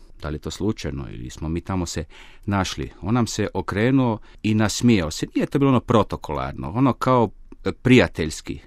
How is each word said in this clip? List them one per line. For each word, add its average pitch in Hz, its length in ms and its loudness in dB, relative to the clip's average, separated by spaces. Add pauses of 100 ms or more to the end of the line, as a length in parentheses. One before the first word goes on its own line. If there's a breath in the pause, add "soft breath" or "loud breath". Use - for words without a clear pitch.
(220 soft breath)
Da 73 60 -8
li 76 60 -6
je 73 40 -6
to 82 120 -10
slučajno 76 640 -6
ili 62 180 -12
smo - 180 -8
mi 85 120 -4
tamo 92 260 -4
se 80 180 -8 (420 loud breath)
našli? 95 440 -2 (100)
On 101 140 -2
nam 120 120 2
se 104 280 -4
okrenuo 113 640 0 (240 soft breath)
i 107 120 2
nasmijao 107 560 2
se. - 240 -8
Nije 240 120 0
to - 120 0
bilo 139 120 4
ono 123 100 4
protokolarno, 71 920 -2
ono 127 180 2
kao, 123 380 2 (340)
e, 98 80 -2
prijateljski. 87 960 2